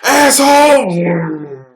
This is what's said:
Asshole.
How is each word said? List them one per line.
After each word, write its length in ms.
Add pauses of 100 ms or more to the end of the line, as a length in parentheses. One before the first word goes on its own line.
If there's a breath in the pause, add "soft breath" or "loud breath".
Asshole. 1600 (100)